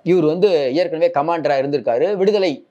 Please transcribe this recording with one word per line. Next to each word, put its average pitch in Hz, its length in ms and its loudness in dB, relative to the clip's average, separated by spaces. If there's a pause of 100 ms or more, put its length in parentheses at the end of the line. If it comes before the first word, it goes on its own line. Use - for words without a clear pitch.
இவர் 175 200 2
வந்து 151 520 2
ஏற்கனவே 170 380 0
கமாண்டரா 147 520 0
இருந்திருக்காரு. 143 500 0
விடுதலை 190 560 0